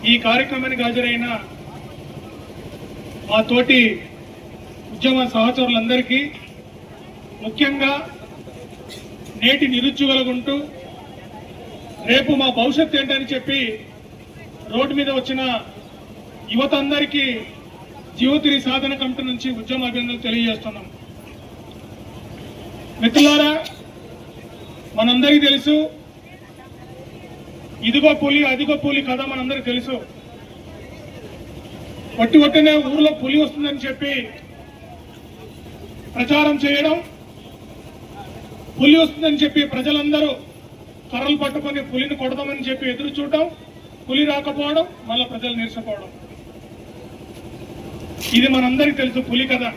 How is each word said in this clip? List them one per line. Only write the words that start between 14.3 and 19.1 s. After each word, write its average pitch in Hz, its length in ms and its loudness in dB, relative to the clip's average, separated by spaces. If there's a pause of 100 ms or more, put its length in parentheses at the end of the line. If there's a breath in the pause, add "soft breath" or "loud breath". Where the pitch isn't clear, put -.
రోడ్డు 277 260 0
మీద 277 180 0
వచ్చిన 262 240 -2 (1120)
యువత 277 200 2 (100)
అందరికీ 285 420 2 (960)
జీవోతిరి 285 380 4 (100)
సాధన 269 340 0
కమిటీ 262 280 -2